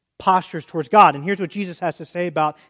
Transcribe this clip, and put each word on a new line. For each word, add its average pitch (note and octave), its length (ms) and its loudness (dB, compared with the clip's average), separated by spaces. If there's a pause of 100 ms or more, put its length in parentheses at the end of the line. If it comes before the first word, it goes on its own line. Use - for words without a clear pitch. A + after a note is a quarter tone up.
(180)
postures F#3 480 0
towards D#3+ 240 -8
God. F#3+ 260 6
And C#3+ 80 -10
here's F#3+ 160 -4
what F3+ 100 -8
Jesus F#3 300 -10
has E3+ 180 -6
to D#3+ 80 -16
say F3+ 220 -6
about D#3 300 -2 (120)